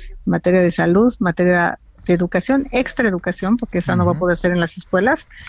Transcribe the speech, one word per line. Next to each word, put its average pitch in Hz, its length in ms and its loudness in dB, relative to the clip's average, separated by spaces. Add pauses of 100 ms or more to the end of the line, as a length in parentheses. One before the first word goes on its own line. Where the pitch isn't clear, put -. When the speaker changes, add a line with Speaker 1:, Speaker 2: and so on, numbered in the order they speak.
(100)
Speaker 1:
en - 200 -6
materia 180 300 2
de 175 100 4
salud, 175 480 2
en - 60 -2
materia 180 540 2 (260)
de 180 100 2
educación, 185 580 0
extraeducación, 202 840 -2
porque 226 220 -6
esa 180 180 -2
no 180 80 2
va 175 60 2
a 170 40 0
Speaker 2:
Ujú. 151 60 -6
Speaker 1:
poder 180 160 0
ser 175 140 0
en 180 100 0
las 170 160 -4
escuelas, 208 520 -2 (200)